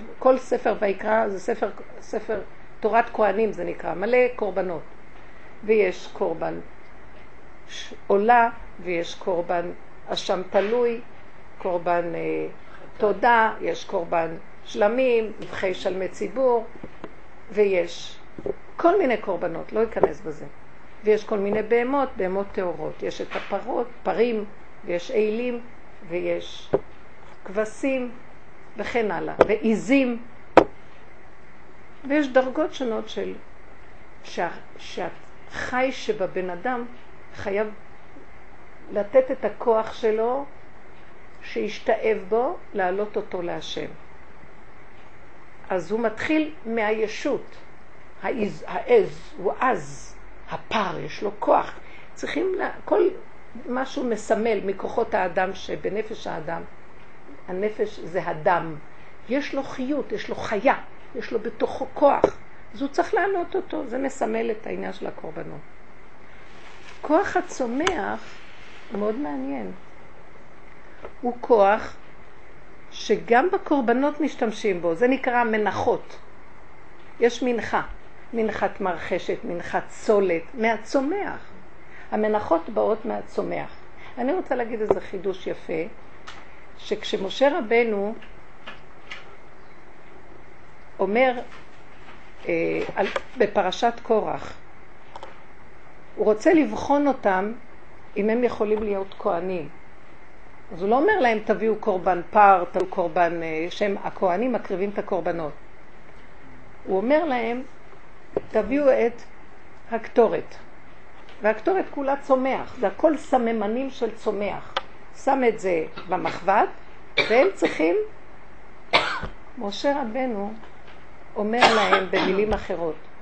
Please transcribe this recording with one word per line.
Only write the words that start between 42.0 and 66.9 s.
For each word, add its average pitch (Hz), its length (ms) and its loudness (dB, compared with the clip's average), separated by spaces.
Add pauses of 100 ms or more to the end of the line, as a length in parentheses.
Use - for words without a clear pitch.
בו, 240 280 2 (160)
להעלות 196 440 0
אותו 196 240 -4
להשם. 165 460 -4 (1800)
אז 175 220 0
הוא 226 80 2
מתחיל 302 540 2 (120)
מהישות. 220 920 0 (640)
העז, 202 440 -2
העז, - 720 4
הוא 190 220 0
עז. 156 560 0 (340)
הפר, 175 500 -2
יש 151 240 -6
לו 208 160 0
כוח. - 340 4 (400)
צריכים 370 420 0
לה-, - 160 0 (140)
כל 370 160 6 (680)
משהו 262 340 -2
מסמל 220 640 2
מכוחות - 480 0
האדם 185 400 2
שבנפש 190 720 -4
האדם, 165 340 -4 (840)
הנפש 208 520 -2
זה 170 280 -2
הדם. 165 480 2 (540)
יש 277 260 0
לו 269 80 -2
חיות, 269 480 -2
יש - 180 -4
לו - 60 -2
חיה, 220 400 4 (400)
יש 226 160 -6
לו 226 80 0
בתוכו - 540 -2
כוח. - 300 6 (500)
אז 208 80 -6
הוא 277 80 -2
צריך - 240 0
להעלות 370 420 2
אותו, 311 320 -4
זה 233 100 -4
מסמל 233 540 0
את - 160 -6
העניין 185 260 -4
של 190 140 -8
הקורבנות. 160 520 -10 (1400)